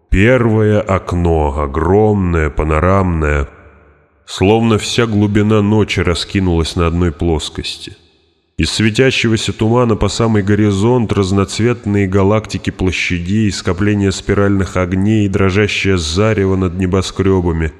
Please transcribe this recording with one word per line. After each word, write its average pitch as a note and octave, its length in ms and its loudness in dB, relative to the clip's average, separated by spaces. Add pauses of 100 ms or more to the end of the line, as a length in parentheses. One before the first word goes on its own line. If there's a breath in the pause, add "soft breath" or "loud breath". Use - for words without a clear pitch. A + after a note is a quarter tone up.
Первое A2 680 2
окно, E2+ 800 0
огромное, E2+ 880 0
панорамное. D#2 1000 0 (760)
Словно A2 520 2
вся A#2 300 -2
глубина G#2 540 2
ночи G2+ 380 0
раскинулась F2 800 -2
на E2+ 100 2
одной F2 240 0
плоскости. - 840 -6 (580)
Из D#2+ 160 -2
светящегося A2 800 0
тумана A2+ 460 0
по G#2 100 -2
самый A2 340 0
горизонт G#2 680 0
разноцветные G2+ 960 0
галактики G2 600 0
площадей, F#2 840 -2
скопление G2 640 0
спиральных G2 640 0
огней G2 480 0
и G2 40 -2
дрожащее F#2+ 680 0
зарево F#2+ 580 0
над F#2 200 -2
небоскребами. F#2 1040 0